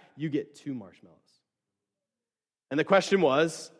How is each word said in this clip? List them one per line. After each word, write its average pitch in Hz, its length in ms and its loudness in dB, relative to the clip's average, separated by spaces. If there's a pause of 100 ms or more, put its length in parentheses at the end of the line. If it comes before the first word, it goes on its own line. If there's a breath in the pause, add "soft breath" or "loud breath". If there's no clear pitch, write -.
(160 soft breath)
you 151 140 -6
get 131 260 -6
two 143 200 -12
marshmallows." 90 420 -18 (1500)
And 143 100 -2
the 151 60 0
question 196 340 2
was, 160 600 0